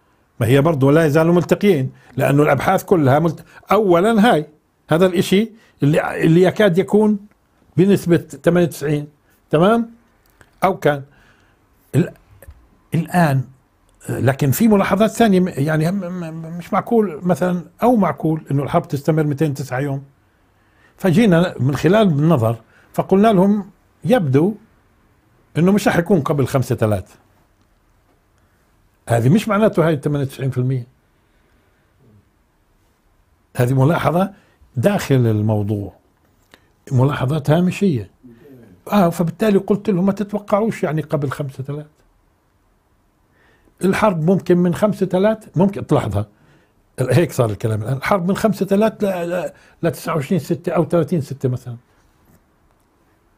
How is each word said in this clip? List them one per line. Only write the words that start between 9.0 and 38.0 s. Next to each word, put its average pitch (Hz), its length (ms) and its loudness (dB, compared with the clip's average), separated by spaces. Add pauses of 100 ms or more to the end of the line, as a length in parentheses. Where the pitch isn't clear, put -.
تمام؟ 220 420 2 (720)
أو 185 140 0
كان 143 260 -2 (920)
ال-، 160 180 0 (840)
الآن، 160 460 0 (680)
لكن 131 420 0
في 226 160 2
ملاحظات 208 420 2
ثانية، 208 300 2
م-، 180 80 0
يعني، 156 420 -2
هم-، 196 60 -4
م-، 175 380 -8
م-، 165 240 -14
مش - 160 -10
معقول 202 500 0
مثلًا، 180 420 -2 (180)
أو 247 120 4
معقول 160 560 -2
إنه 143 120 0
الحرب - 240 -2
تستمر 156 360 -2
ميتين 147 280 -2
وتسعة 131 280 -8
يوم. 139 240 -6 (920)
فجينا 180 640 2
من 135 160 0
خلال 202 320 2
النظر 139 480 2 (380)
فقلنا 196 400 2
لهم: 196 360 2 (340)
"يبدو 156 520 2 (1040)
إنه 175 140 2
مش 208 160 0
رح 151 100 0
يكون 170 240 0
قبل 139 260 -2
خمسة 127 280 -2
تلات". 107 340 -2 (2000)
هذه 117 200 2
مش 208 180 2
معناته 202 400 0
هاي 160 160 0
ثمانية 143 220 -4
وتسعين 135 240 -8
في 123 80 -6
المية. 127 300 -4 (2750)
هذه 127 160 0
ملاحظة 156 600 0 (420)
داخل 143 400 0
الموضوع، 107 800 0 (960)
ملاحظات 135 580 0
هامشية. 170 600 0 (800)